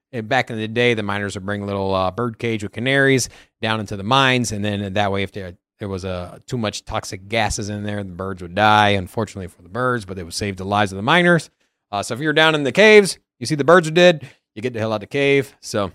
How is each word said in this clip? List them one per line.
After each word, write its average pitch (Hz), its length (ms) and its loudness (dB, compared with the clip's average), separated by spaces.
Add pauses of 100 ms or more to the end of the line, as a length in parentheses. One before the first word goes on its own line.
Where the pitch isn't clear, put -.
(120)
in, 113 160 -8
back 127 220 0
in 117 80 2
the 110 100 -4
day, 120 280 2
the 107 80 -4
miners 101 320 -4
would 95 100 -8
bring 101 200 -4
little, 98 280 -2
uh, 92 180 0
bird 117 280 -6
cage 113 240 -4
with 101 100 -10
canaries 135 560 2 (320)
down 110 180 -2
into 107 160 -8
the 98 80 -10
mines, 127 480 2
and 104 140 -4
then 101 280 -4
that 101 180 0
way, 98 120 -2
if 95 80 -8
they 92 240 -12 (240)
there 104 100 -10
was, 95 160 -8
uh, 90 400 -8
too 127 120 -6
much 107 280 -6
toxic 98 420 -8
gases 107 420 -2
in 104 140 -6
there. 104 200 -6
The 95 80 -12
birds 92 300 -8
would 87 140 -12
die, 107 340 6
unfortunately 98 580 -4
for - 140 -20
the 87 80 -20
birds, 120 360 -4
but 92 100 -12
they 92 80 -10
would 85 100 -14
save 101 240 -6
the 92 80 -10
lives 101 260 0
of 95 60 -8
the 98 40 -6
miners. 170 480 2 (420)
Uh, 101 120 -4
so 120 100 -8
if 113 60 -6
you're 151 140 -2
down 156 200 4
in 147 100 -2
the 131 80 0
caves, 208 460 6 (220)
you 123 60 -8
see 156 100 -2
the 143 80 -2
birds 160 240 6
are 156 40 -4
dead, 175 380 4 (240)
you 107 80 -12
get 123 120 -4
the 110 60 -6
hell 110 140 -2
out 107 60 -2
the 98 80 -10
cave. 139 540 0
So 101 340 -4